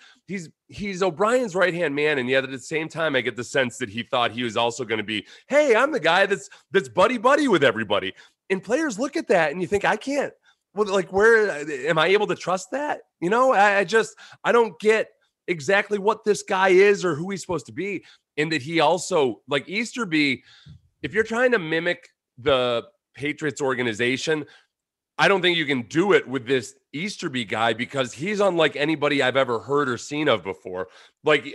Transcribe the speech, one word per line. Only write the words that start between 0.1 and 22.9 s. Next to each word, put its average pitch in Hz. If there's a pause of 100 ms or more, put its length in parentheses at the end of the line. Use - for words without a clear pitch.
he's, 170 (180)
he's 185
O'Brien's 196
right-hand 175
man. 147
And 123
yet 131
at 135
the 131
same 156
time, 156
I 127
get 113
the 117
sense 127
that 120
he 110
thought 120
he 120
was 113
also 117
gonna 110
be, 104 (220)
"Hey, 277
I'm 269
the 262
guy 170
that's, 190 (220)
that's 165
buddy-buddy 247
with 170
everybody." 101 (380)
And 190
players 254
look 277
at -
that 165
and 175
you 175
think, 202
"I 180
can't, 269 (440)
well, 208
like, 190
where, 214 (400)
am 165
I 156
able 202
to 175
trust 185
that?" 285 (180)
You 175
know, 254
I, 196
I 202
just, 214 (280)
I 175
don't 220
get 214 (420)
exactly 196
what 214
this 208
guy 190
is 190
or 170
who 175
he's 196
supposed 165
to 120
be. 175 (340)
And 156
that 151
he 160
also, 151
like, 139
Easterby, 170 (600)
if 143
you're 214
trying 240
to 226
mimic 165 (280)
the 123 (300)